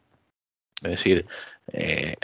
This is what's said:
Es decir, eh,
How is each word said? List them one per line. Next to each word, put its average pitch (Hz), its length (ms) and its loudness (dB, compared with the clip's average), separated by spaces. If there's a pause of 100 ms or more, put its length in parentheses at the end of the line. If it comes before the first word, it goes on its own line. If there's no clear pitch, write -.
(800)
Es 85 100 -4
decir, 90 340 4 (480)
eh, - 500 -2